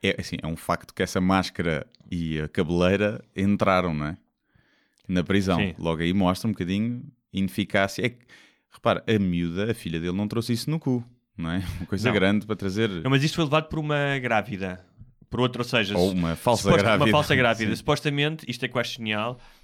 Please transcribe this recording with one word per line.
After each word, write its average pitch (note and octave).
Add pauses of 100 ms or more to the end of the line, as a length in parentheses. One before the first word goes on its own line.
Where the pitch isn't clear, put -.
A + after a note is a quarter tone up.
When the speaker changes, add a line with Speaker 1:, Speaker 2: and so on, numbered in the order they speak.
Speaker 1:
É, G2
assim, -
é -
um D#2+
facto -
que -
essa F#2
máscara F2+ (240)
e D#2+
a D#2
cabeleira F#2 (100)
entraram, F#2+
não D2
é? D#2 (920)
Na F2+
prisão. F#2+
Speaker 2:
Sim. F2
Speaker 1:
Logo E2
aí F2
mostra F#2
um G#2+
bocadinho G#2 (300)
ineficácia. G2
É -
que, - (460)
repara, -
a A2
miúda, F2+
a A#2
filha E2
dele, F2+
não G#2
trouxe A2+
isso A#2
no D#3+
cu, B2 (320)
não E2
é? F2
<laughs> F2
Uma F#2
coisa G2+
Speaker 2:
Não. G2+
Speaker 1:
grande G2+
para G#2+
trazer. G2+
Speaker 2:
Não, F#2
mas C3+
isto D#3
foi E3+
levado D#3
por -
uma C#3+
grávida. G#2 (460)
Por A#2
outra, B2
ou -
seja, G#2
Speaker 1:
Ou F#2
uma E2
falsa A#2
Speaker 2:
suposta-, G2
Speaker 1:
grávida. G#2+
Speaker 2:
uma -
falsa D3+
grávida. A2+
Speaker 1:
Sim. A2+
Speaker 2:
Supostamente, D3
isto A#2+
é B2
quase A#2+
genial, A2 (240)